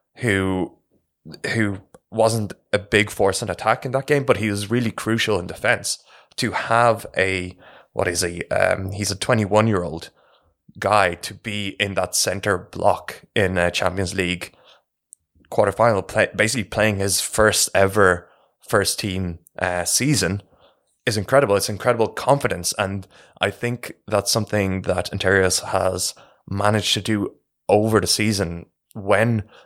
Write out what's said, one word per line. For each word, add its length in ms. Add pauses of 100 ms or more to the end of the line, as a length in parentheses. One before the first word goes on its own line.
(180)
who, 600 (760)
who 260 (320)
wasn't 420 (180)
a 80
big 300
force 320
in 80
attack 360
in 60
that 160
game, 160
but 140
he 120
was 220
really 200
crucial 480
in 80
defense 560 (340)
to 140
have 540 (120)
a, 400 (360)
what 140
is 140
he? 280
Um, 420
he's 200
a 40
twenty-one-year-old 960 (680)
guy 360
to 180
be 460
in 160
that 200
center 420
block 640 (140)
in 220
a 120
Champions 460
League 380 (1000)
quarterfinal, 560
play-, 280
basically 280
playing 340
his 240
first 540
ever 540 (380)
first 320
team, 400 (180)
uh, 260
season 600 (640)
is 120
incredible. 380
It's 140
incredible 380
confidence. 720
And 300 (340)
I 80
think 440 (140)
that's 240
something 520
that 280
Interios 540
has 480 (360)
managed 440
to 80
do 340 (320)
over 320
the 80
season 600 (260)
when 500 (220)